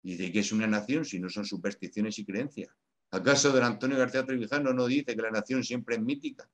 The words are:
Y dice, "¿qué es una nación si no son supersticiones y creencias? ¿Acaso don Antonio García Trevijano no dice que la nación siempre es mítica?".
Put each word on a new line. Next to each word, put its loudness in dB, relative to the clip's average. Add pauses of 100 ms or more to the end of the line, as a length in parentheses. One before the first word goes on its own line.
Y -8
dice, -4
"¿qué 2
es 0
una 2
nación 0
si -6
no -4
son -6
supersticiones -4
y -8
creencias? -6 (420)
¿Acaso 4
don 6
Antonio 2
García 2
Trevijano 0
no 2
dice 0
que -2
la -2
nación 0
siempre -2
es -2
mítica?". -4